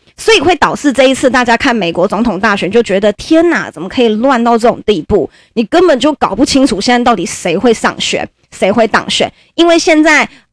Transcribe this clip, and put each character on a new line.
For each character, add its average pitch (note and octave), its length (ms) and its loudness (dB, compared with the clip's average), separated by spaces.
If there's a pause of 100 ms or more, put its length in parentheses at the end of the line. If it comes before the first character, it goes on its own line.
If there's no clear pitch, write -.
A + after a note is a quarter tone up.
(160)
所 - 180 0
以 G4 60 2
会 D#4+ 160 2
导 E3+ 200 0
致 C#4+ 180 -2
这 C4 120 2
一 C4 80 2
次 B3+ 160 0
大 B3 140 0
家 A#3 140 2
看 C4 180 0
美 F3 160 -2
国 F3 160 -2
总 G3+ 160 -4
统 G3 160 -2
大 G#3 160 0
选 F#3+ 140 -4
就 A3+ 140 2
觉 G3 160 -2
得 G#3 140 2
，“天 E4 360 0
哪， G#3+ 220 -4
怎 D3+ 100 -16
么 F3+ 80 -10
可 B3+ 140 -2
以 A#3 60 2
乱 A#3 340 0
到 A#3 120 2
这 A3+ 120 0
种 G#3 180 0
地 G3 160 0
步？” F3 280 -2 (240)
你 A3+ 120 -2
根 F4+ 220 2
本 C#4 120 2
就 C#4+ 140 0
搞 G3 220 -4
不 B3 100 0
清 C4 220 0
楚 F#3 120 -4
现 A#3+ 200 0
在 A#3+ 40 -2
到 A#3+ 120 2
底 E3 100 -4
谁 - 300 -4
会 A#3 160 2
上 A3 300 -2
选， - 260 -4 (240)
谁 - 200 -2
会 A3 160 2
当 - 200 -2
选。 - 240 -2 (220)
因 E4+ 140 2
为 E4+ 100 4
现 D#4 260 2
在， D4+ 240 2 (260)